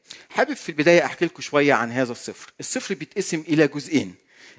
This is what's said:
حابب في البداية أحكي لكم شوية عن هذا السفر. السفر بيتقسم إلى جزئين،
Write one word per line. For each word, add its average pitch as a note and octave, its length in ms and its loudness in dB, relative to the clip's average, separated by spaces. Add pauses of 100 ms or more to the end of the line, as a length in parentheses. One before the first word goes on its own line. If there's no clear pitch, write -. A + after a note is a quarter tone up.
(300)
حابب C4 240 0
في - 160 -10
البداية D#3 360 4
أحكي E3+ 200 -4
لكم D#3+ 160 -8
شوية C#3+ 320 2
عن A#2 180 0
هذا B2 200 -2
السفر. - 480 -14
السفر - 340 -6
بيتقسم D#3+ 540 -6
إلى D#3 200 6
جزئين، C3 480 -4 (440)